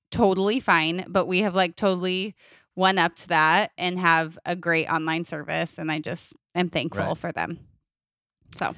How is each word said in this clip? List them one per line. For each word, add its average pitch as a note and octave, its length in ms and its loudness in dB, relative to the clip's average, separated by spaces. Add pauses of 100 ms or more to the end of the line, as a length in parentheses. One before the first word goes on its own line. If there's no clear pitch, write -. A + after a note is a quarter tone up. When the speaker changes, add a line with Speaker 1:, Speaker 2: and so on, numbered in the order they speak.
(100)
Speaker 1:
totally G3+ 500 2
fine. E3+ 480 2
But F3+ 180 0
we F3+ 140 0
have, F#3 140 0
like, F3+ 220 0
totally F#3 580 -2 (400)
one-upped F#3 540 2
that E3 500 4
and F3+ 200 -2
have E3 460 2
a B2+ 100 -2
great E3 360 0
online D#3+ 340 -2
service. D#3+ 540 -6
And D#3+ 120 -4
I D#3 100 -2
just - 340 -8 (200)
am F3+ 140 0
thankful B2+ 380 -2
Speaker 2:
Right. D#3+ 120 -4
Speaker 1:
for E3+ 140 -8
them. E2+ 280 -6 (960)
So. - 220 -4